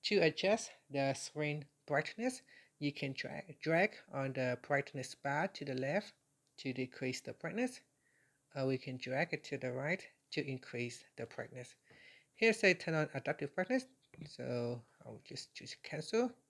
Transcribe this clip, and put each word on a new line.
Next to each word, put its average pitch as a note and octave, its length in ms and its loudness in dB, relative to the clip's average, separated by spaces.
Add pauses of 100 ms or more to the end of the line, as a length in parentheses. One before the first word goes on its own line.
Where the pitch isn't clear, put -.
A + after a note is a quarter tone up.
to G#3+ 120 4
adjust F#3 560 4 (180)
the C#3 240 4
screen D3 500 -2 (220)
brightness, G#3+ 560 0 (360)
you C#3+ 140 0
can C3+ 200 -4
dra-, - 320 -6 (180)
drag E3+ 300 4 (200)
on C3+ 200 -2
the B2+ 340 0
brightness C#3 480 -2
bar D3 340 0
to - 160 -8
the C#3 100 -4
left C#3 400 -2 (440)
to C3 140 -4
decrease C3 480 -4
the A#2+ 140 -10
brightness, A#3 460 -4 (760)
or C3+ 100 2
we C3+ 120 4
can B2+ 180 -6
drag C3+ 360 0
it - 120 -6
to C#3 140 -4
the B2+ 120 -2
right C#3 320 -2 (300)
to - 120 0
increase B2 600 -4 (120)
the A#2 100 -6
brightness. - 480 -10 (600)
Here A3+ 180 4
say G3 220 8
turn E3+ 200 -2
on D#3 200 4
adaptive C#3+ 400 -2
brightness, B3 300 2 (420)
so A#2+ 560 -2 (240)
I'll A2 180 -12
just - 300 -10
choose - 300 -12
cancel. A3+ 480 2 (180)